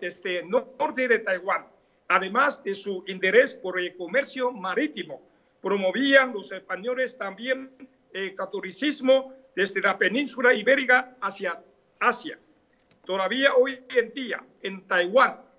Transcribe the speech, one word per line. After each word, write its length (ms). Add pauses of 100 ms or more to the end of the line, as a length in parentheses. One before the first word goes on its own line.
desde 380
el 100
norte 580
de 120
Taiwán. 460 (440)
Además 520
de 140
su 320
interés 480
por 240
el 160
comercio 560
marítimo, 720 (400)
promovían 720
los 180
españoles 680
también 540 (400)
el 240
catolicismo 1000 (220)
desde 240
la 180
península 560
ibérica 680
hacia 360 (440)
Asia. 360 (680)
Todavía 480
hoy 260 (160)
en 160
día, 320 (180)
en 260
Taiwán, 520 (200)